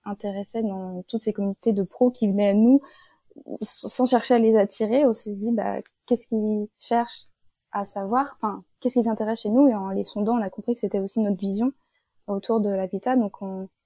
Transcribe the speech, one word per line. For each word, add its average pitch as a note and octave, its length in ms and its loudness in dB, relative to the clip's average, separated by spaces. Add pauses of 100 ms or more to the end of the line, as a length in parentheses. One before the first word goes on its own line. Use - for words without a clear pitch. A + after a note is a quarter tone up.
intéressait G3+ 580 -8
dans F#3 440 -6
toutes A3+ 160 -6
ces G#3 100 -2
communautés G3+ 400 -2
de G3 100 0
pros B3 280 2
qui A3 160 0
venaient G3+ 220 2
à G3 40 4
nous, A#3+ 260 8 (840)
s-, - 260 -6
sans B3 180 0
chercher B3 300 2
à A#3 40 4
les A3 160 4
attirer, A3 520 2
on A3+ 60 4
s'est G#3+ 200 -8
dit, G#3 180 -4
bah, G3+ 300 -2 (240)
qu'est-ce A#3+ 220 -2
qu'ils G#3+ 400 -2 (120)
cherchent - 460 -2 (460)
à G3+ 140 -4
savoir, G#3 520 -4
enfin, G#3 240 -6 (180)
qu'est-ce B3 140 -2
qui B3 80 2
les A3 80 0
intéresse A3 320 -4
chez G#3 80 -4
nous, C4+ 180 6
et A#3+ 80 4
en F#3+ 140 -4
les G3 140 -4
sondant, G#3+ 340 -2
on A3+ 40 0
a G3 80 -4
compris A#3 260 -4
que - 40 -20
c'était G3+ 200 -2
aussi G3 220 -4
notre G3+ 160 0
vision G#3 340 -2 (560)
autour G#3 340 -2
de G3+ 80 0
l'habitat. F#3+ 460 -2
Donc, A3 260 0
on F#3+ 260 -8 (180)